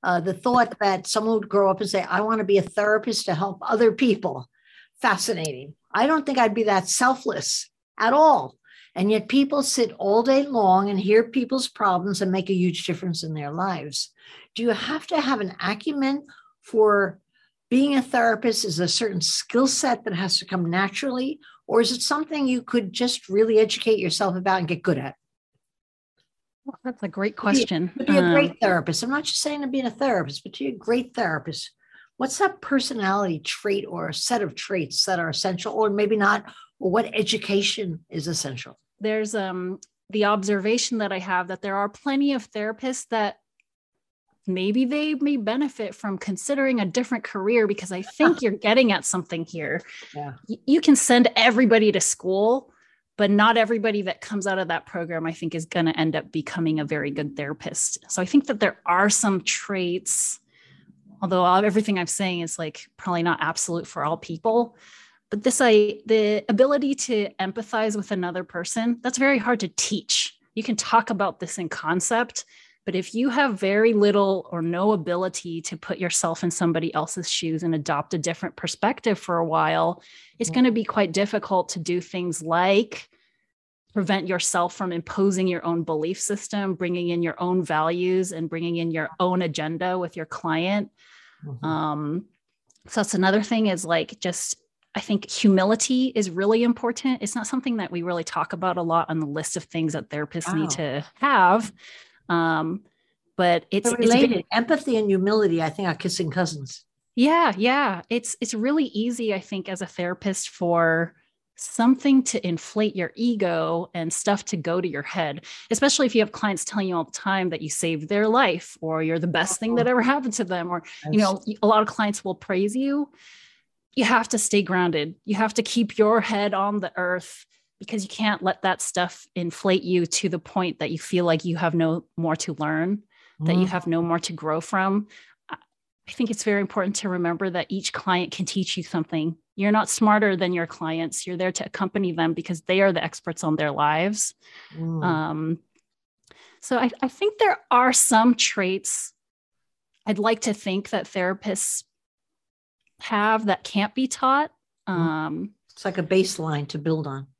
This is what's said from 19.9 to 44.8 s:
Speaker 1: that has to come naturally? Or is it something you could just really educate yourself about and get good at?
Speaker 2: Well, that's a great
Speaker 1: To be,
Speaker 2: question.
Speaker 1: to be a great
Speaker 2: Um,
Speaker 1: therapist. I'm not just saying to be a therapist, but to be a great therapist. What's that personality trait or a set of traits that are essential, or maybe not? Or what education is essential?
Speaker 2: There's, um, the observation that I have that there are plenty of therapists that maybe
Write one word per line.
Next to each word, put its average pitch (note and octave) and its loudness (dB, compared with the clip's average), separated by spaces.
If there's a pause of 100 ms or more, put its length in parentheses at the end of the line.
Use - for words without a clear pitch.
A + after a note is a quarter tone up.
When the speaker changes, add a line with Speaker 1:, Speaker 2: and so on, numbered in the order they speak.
Speaker 1:
that G#3+ -4
has F3 0
to - -10
come F3 -2
naturally? B3 -2 (260)
Or A3+ 4
is A#3 2
it B3 -4
something D4 -2
you B3+ 0
could A3+ -2
just - -2
really G#3+ 4
educate G#3+ 2
yourself F3+ 0
about F#3 2
and F3 -2
get E3 -2
good D#3 2
at? C3 -8 (1500)
Speaker 2:
Well, C4+ -16
that's B3+ -8
a G3+ -4
great G3 -4
Speaker 1:
To - -
be, - -10
Speaker 2:
question. G3+ 2
Speaker 1:
to A#3+ -6
be G3 6
a F3 6
great E3 4
Speaker 2:
Um, - -16
Speaker 1:
therapist. F3 2
I'm A#3 -4
not C#4+ -2
just - -2
saying D4 -2
to C#4 -4
be C4 -2
a B3 -2
therapist, G3+ -2
but G3 -16
to C4+ -6
be - -2
a A#3 -8
great A#3+ -2
therapist. D#3+ -4 (460)
What's - -4
that F#4 0
personality G3+ 0
trait G3+ -4
or E3 -6
a D3+ -8
set A#3 -2
of D3+ -6
traits - -4
that F#3 0
are E3 -2
essential, F#3 -4
or G#3+ 2
maybe G#3 2
not? G3+ 2 (340)
Or F#3 0
what A3+ 2
education G3+ -2
is D#3 -6
essential? C3 -6 (220)
Speaker 2:
There's, G#3+ -2
um, F#3 -4 (320)
the G#3 2
observation G#3 2
that G3+ -2
I F#3+ -4
have F3+ -2
that F#3 -8
there G3 -4
are G3+ 0
plenty C#4 0
of B3 -6
therapists A3 -6
that G#3+ -2 (1080)
maybe G3 0